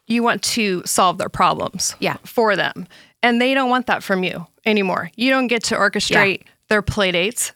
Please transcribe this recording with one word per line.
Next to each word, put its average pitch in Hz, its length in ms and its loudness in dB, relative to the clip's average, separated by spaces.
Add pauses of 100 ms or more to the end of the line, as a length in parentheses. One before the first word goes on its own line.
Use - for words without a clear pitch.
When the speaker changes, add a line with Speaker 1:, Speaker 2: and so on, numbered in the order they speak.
Speaker 1:
you 233 160 0
want 214 200 0
to 202 420 -2
solve 185 320 2
their 180 100 -4
problems 165 720 -2
Speaker 2:
Yeah. 175 240 -2
Speaker 1:
for 220 320 0
them. 160 320 -4 (340)
And 240 200 4
they 262 120 2
don't 269 160 0
want 247 180 0
that - 160 -2
from 190 200 0
you 175 240 -6 (180)
anymore. 196 520 0
You 240 140 2
don't 262 160 2
get 226 180 0
to 220 100 -2
orchestrate 202 680 2
Speaker 2:
Yeah. - 40 -20 (220)
Speaker 1:
their 214 120 4
play 190 300 0
dates. 180 440 -2